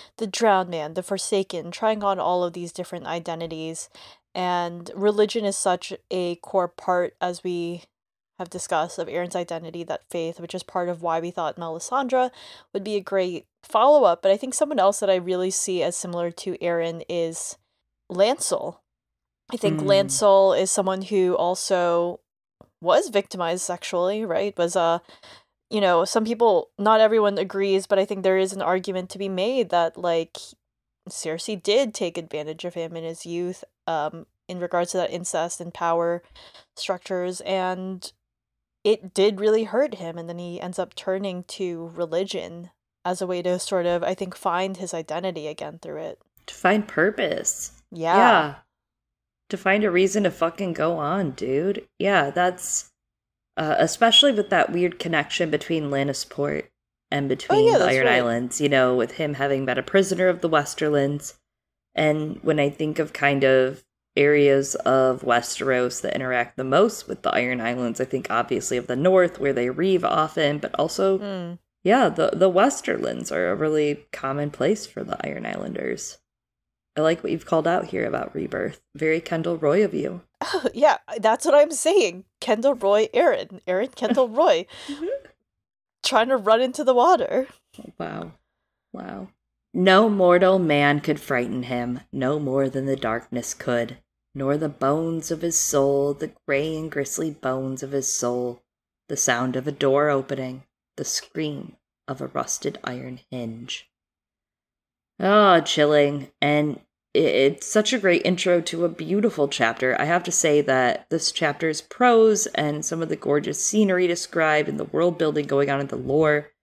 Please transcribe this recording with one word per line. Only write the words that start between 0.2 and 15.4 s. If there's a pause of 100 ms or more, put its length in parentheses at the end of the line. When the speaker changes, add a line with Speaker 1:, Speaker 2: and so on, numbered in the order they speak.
Speaker 1:
Drowned
Man,
the
Forsaken,
trying
on
all
of
these
different
identities. (440)
And
religion
is
such (180)
a
core
part,
as
we (540)
have
discussed,
of
Eren's
identity,
that
faith,
which
is
part
of
why
we
thought
Melisandre (420)
would
be
a
great (180)
follow-up.
But
I
think
someone
else
that
I
really